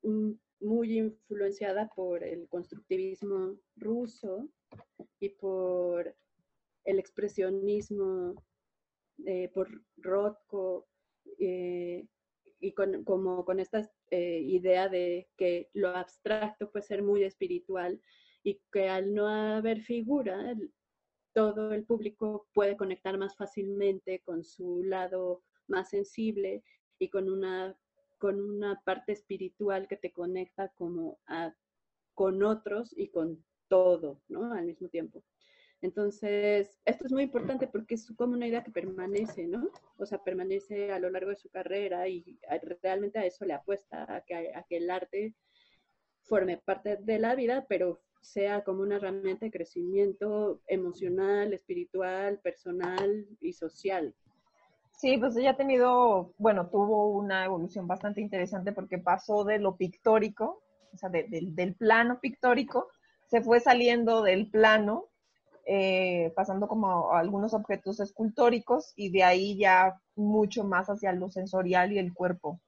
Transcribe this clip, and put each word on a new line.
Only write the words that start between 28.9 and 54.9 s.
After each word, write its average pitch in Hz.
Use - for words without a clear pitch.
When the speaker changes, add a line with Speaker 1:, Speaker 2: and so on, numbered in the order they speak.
Speaker 1:
espiritual 196
que 196
te -
conecta 185
como 170
a, 165
con 190
otros 214
y -
con 165
todo, 175
¿no? 214
Al 170
mismo 170
tiempo. -
Entonces, 208
esto -
es 254
muy 269
importante 262
porque -
es 226
como 247
una 240
idea 233
que 226
permanece, 190
¿no? 233
O 196
sea, 202
permanece 196
a 190
lo 180
largo 185
de 196
su -
carrera 185
y 180
a, 156
realmente 202
a 202
eso 180
le 170
apuesta, -
a 180
que, 170
a 170
que 170
el 170
arte 196
forme 185
parte 208
de 214
la 226
vida, 262
pero 180
sea 202
como 190
una 202
herramienta 196
de 220
crecimiento 196
emocional, 190
espiritual, 185
personal 185
y -
social. 165